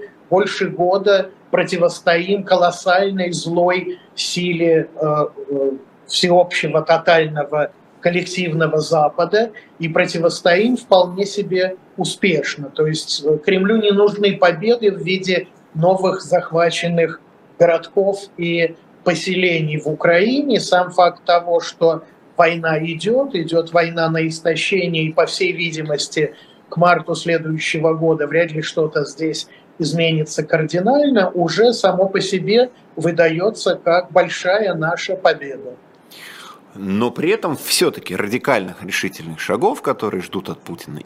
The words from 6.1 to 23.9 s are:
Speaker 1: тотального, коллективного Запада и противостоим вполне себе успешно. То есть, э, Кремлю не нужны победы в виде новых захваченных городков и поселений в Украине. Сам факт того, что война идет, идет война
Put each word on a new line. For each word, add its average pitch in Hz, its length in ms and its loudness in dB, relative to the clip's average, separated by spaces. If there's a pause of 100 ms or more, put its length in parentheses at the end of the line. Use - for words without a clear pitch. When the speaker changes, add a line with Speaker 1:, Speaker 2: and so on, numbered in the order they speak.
Speaker 1:
тотального, 156 880 2 (300)
коллективного 170 800 -2
Запада 165 720 0 (280)
и 165 100 -4
противостоим 175 880 2
вполне 185 480 2
себе 185 520 -2 (200)
успешно. 156 720 -2
То 156 180 0
есть, - 380 -6
э, 151 140 2
Кремлю 196 380 0
не 208 140 2
нужны 202 460 2
победы 202 540 2
в 175 80 -4
виде 180 500 -2 (260)
новых 180 460 2
захваченных 165 1000 0 (380)
городков 170 640 2 (160)
и 170 400 -2 (280)
поселений 165 760 0
в - 80 -6
Украине. 208 720 2
Сам 180 300 0
факт 175 340 2
того, 170 360 2
что 160 440 0 (320)
война 165 420 2
идет, 180 560 -2
идет 165 380 -2
война 165 380 2